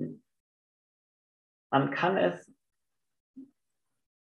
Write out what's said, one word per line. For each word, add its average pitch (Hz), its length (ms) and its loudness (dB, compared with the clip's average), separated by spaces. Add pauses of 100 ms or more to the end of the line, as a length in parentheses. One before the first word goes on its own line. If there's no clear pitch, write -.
(1700)
Man 139 180 4
kann 185 260 0
es 180 380 0 (1700)